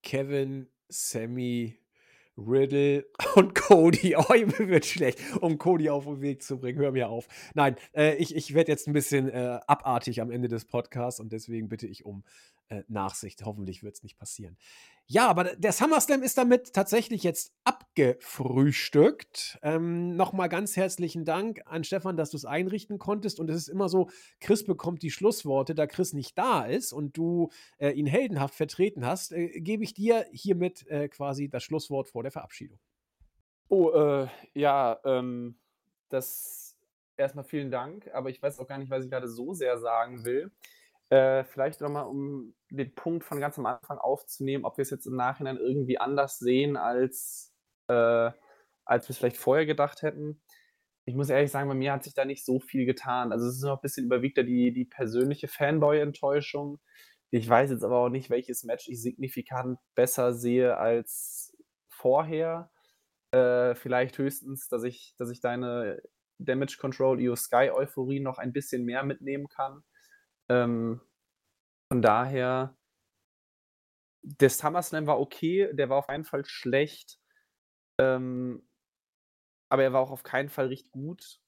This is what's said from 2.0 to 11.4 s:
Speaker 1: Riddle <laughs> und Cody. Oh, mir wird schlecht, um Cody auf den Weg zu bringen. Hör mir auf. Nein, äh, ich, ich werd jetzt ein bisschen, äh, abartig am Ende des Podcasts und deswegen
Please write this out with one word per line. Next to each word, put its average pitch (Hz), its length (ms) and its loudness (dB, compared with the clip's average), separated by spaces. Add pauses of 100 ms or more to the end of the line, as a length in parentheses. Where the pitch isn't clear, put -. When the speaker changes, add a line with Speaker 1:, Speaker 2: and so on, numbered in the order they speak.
Speaker 1:
Riddle 139 680 4 (140)
<laughs> - 160 2
und 190 200 8
Cody. 170 640 8
Oh, 160 160 6
mir 220 340 4
wird 180 180 6
schlecht, - 340 -2 (220)
um 165 160 2
Cody 165 320 2
auf 143 160 0
den 143 160 -8
Weg 139 200 -4
zu 135 180 -8
bringen. 127 200 -6
Hör 139 120 2
mir 127 180 0
auf. 117 180 -8 (260)
Nein, 139 220 4 (180)
äh, 151 220 4
ich, 156 200 -2
ich 143 180 -4
werd 160 140 4
jetzt 147 200 -2
ein 147 60 -2
bisschen, 139 360 2
äh, 123 380 -4
abartig 123 540 0
am 117 100 -6
Ende 123 160 -2
des 117 180 -4
Podcasts 123 540 -4
und 110 120 -12
deswegen 110 380 -8